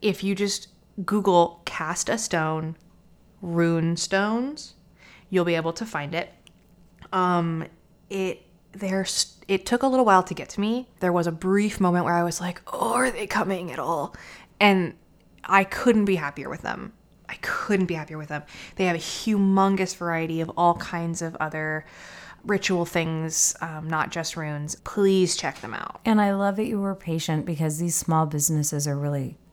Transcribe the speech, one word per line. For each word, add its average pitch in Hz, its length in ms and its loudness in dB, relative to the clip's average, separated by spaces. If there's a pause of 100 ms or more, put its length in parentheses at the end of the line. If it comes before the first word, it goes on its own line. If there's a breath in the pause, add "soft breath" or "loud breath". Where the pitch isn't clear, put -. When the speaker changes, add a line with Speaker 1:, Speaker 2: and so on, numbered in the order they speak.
Speaker 1:
If 202 240 0
you 196 100 2
just 196 340 -4 (360)
Google 185 600 4
Cast - 420 -6
a - 80 2
Stone 160 600 -2 (680)
rune 170 540 2
stones, 226 760 -2 (540 loud breath)
you'll 180 160 2
be 170 100 2
able 165 200 0
to 220 100 -6
find 147 300 -6
it. 170 180 -4 (800)
Um, 175 540 2 (420)
it, 190 340 -4 (300)
there's, 190 640 -4 (120)
it 196 180 0
took 240 160 0
a 269 40 2
little 254 200 4
while 190 180 8
to - 100 -8
get 143 160 -12
to - 100 -6
me. 226 280 -2 (120)
There 180 120 2
was 175 140 4
a 170 60 -2
brief 196 480 2
moment 175 240 4
where 170 100 0
I 170 100 4
was 170 160 -4
like, 175 200 -6 (120)
"Oh, 226 220 -2
are 254 160 2
they - 160 -6
coming 180 460 -2
at - 60 -8
all?" 143 360 -2 (460 loud breath)
And 190 340 4 (500)
I 196 200 4
couldn't 220 400 4
be 196 120 2
happier 143 320 -6
with 139 140 -10
them. - 300 -8 (360)
I - 140 -10
couldn't - 440 0
be 175 80 -2
happier 156 240 -10
with 151 100 -12
them. 147 140 -6 (340 loud breath)
They 190 100 2
have 233 100 2
a 254 40 -4
humongous 196 960 2
variety 165 440 -2
of 160 160 -4
all 175 180 6
kinds 170 480 -6
of 165 140 -8
other 156 500 -4 (580 loud breath)
ritual 190 400 0
things, 160 760 -2
um, 160 280 -8
not 160 220 -2
just - 260 -6
runes. 151 380 -6 (100)
Please 190 520 4
check - 240 -6
them 110 140 -10
out. - 300 -10
Speaker 2:
And 220 160 6
I 202 140 4
love 196 220 0
that 214 100 -2
you 214 140 -2
were 196 140 -2
patient 160 520 -2
because 156 320 -2
these 170 180 -2
small 160 300 2
businesses 147 600 0
are 143 120 -2
really, 143 380 -4 (160)